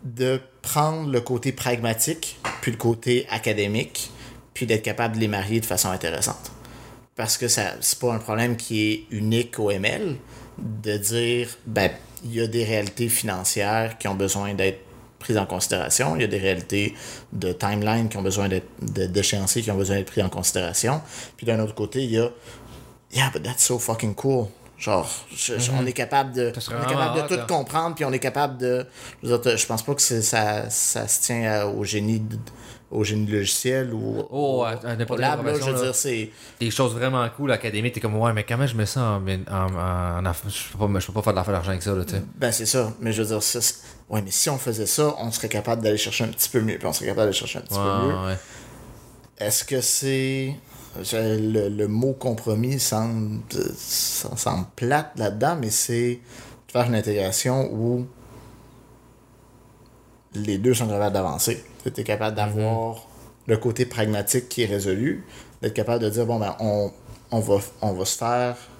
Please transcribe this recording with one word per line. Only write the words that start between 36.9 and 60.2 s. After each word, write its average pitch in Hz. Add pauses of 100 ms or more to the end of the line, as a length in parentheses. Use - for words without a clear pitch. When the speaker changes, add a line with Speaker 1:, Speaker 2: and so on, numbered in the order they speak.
Speaker 2:
vraiment 123
cool, 143
académiques, 110
t'es 107
comme, 107
ouais, 113
mais 107
comment 131
je 113
me 107
sens 107
en, 92
en, 95
en, 90
en 92
aff-, 87
je -
peux 107
pas, 95
je -
peux 87
pas 104
faire 107
de 92
l'affaire 98
d'argent 87
avec 90
ça, 101
là, 92
tu 85
sais. 95 (140)
Speaker 1:
Ben, 120
c'est 113
ça, 110
mais 113
je 107
veux 107
dire, 107
ça, -
c'est, - (340)
ouais, 107
mais 95
si -
on 135
faisait 110
ça, 151
on 113
serait 110
capable 113
d'aller 107
chercher -
un 113
petit -
peu 123
mieux, 110
puis -
on 82
serait -
capable 104
d'aller 98
chercher -
un -
petit -
Speaker 2:
Ouais, 101
Speaker 1:
peu 98
mieux. 92
Speaker 2:
ouais. 95 (1000)
Speaker 1:
Est-ce 107
que 131
c'est, 135 (480)
je, 107 (220)
le, 110
le 104
mot 123
compromis 120
semble, 110 (360)
ça -
semble 92 (120)
plate 143
là-dedans, 113
mais 110
c'est 120 (480)
de -
faire 120
une 120
intégration 104
où 120 (2250)